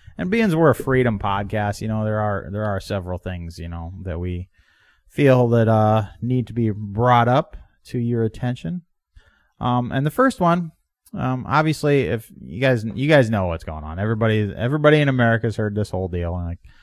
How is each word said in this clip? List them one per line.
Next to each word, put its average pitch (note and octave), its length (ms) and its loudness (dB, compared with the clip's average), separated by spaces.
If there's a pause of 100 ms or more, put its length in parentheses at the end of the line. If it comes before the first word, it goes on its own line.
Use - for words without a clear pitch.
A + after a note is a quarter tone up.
(180)
And F3+ 140 -6
being G#3+ 260 2
we're D#3+ 120 6
a A#2+ 60 6
freedom B2 440 0
podcast, G#2 600 -2
you G#2+ 80 -6
know, G#2+ 160 -2
there G#2+ 140 -2
are, G#2 320 -4
there G#2 120 -4
are G2 160 -2
several F2+ 400 -6
things, E2+ 400 -10
you E2 80 -10
know, E2+ 260 -10 (100)
that F2 160 -6
we F2+ 280 -6 (640)
feel B2+ 400 4
that, A#2 180 4
uh, A2 360 4 (180)
need B2 260 -2
to A2+ 60 -16
be A2+ 200 0
brought A#2 540 2
up C3+ 300 0 (300)
to B2+ 120 -6
your A#2 240 -2
attention. B2+ 600 -6 (760)
Um, B2 320 -2
and C3+ 140 -2
the D#3 60 -2
first C4 280 0
one, E3+ 320 0 (420)
um, B2+ 340 -4
obviously, D3 560 2
if A2 280 -4 (100)
you C#2+ 200 -12
guys, B2+ 240 2
you B2+ 240 -4
guys C3+ 200 6
know G2 180 0
what's E2 160 -4
going D#2 200 -10
on. D#2+ 160 -8
Everybody, A2 560 0
everybody D3+ 460 4
in C#3+ 80 2
America's A#2 480 2
heard G#2+ 180 -2
this G#2 160 -2
whole F#2 160 -4
deal, F2 280 -4
and, F2 120 -6
like, F2 120 -8 (240)